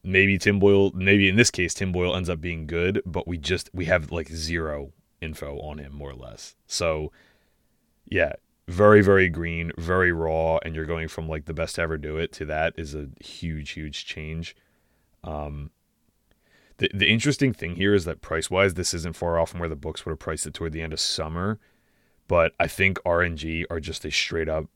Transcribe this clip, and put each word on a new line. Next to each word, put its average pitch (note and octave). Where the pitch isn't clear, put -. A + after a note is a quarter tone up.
maybe F#2+
Tim G2+
Boyle, G2
maybe G2
in F#2+
this A#2+
case, F2
Tim F#2
Boyle F2+
ends E2+
up E2
being E2
good, F2
but F2
we F2+
just, E2+
we F#2
have, F2
like, D#2+
zero D#2+
info C#2+
on D2
him, C#2
more C#2+
or B1+
less. A#1+
So, D#2
yeah, D#2
very, G#2
very F#2+
green, E2
very F2+
raw, D#2+
and D#2+
you're D#2+
going E2
from, D#2+
like, D#2
the E2
best D#2+
to F2
ever D#2+
do D2+
it E2
to -
that D#2
is D2+
a D2
huge, D2+
huge D#2
change. D#2+
Um, D2
the, -
the G2
interesting B2
thing E2+
here G2+
is F2+
that E2
price-wise, F2+
this F2
isn't E2+
far E2+
off E2
from F2
where E2+
the D#2
books D#2
would F2
have D#2
priced -
it D#2
toward E2
the D#2+
end D#2+
of D#2
summer, E2+
but E2+
I E2+
think G2
R F2
N E2+
G D#2+
are E2+
just D#2+
a D#2
straight-up D#2+